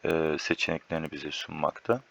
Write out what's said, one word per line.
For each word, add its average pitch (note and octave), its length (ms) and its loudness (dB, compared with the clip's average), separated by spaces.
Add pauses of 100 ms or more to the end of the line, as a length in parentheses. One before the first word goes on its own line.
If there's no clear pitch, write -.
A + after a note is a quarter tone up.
e, D#2+ 340 4
seçeneklerini D#2+ 720 -2
bize D2 200 -8
sunmakta. D2+ 680 0 (100)